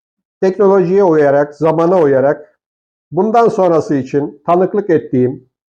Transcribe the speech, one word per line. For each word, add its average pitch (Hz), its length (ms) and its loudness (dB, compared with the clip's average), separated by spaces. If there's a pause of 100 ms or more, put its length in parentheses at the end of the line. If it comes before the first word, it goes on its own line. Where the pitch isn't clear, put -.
(400)
teknolojiye 190 640 2
uyarak, 147 500 0
zamana 165 460 0
uyarak 139 600 -2 (500)
bundan 220 380 0
sonrası 170 460 0
için 143 520 -6
tanıklık 185 440 -2
ettiğim, 135 600 -2 (220)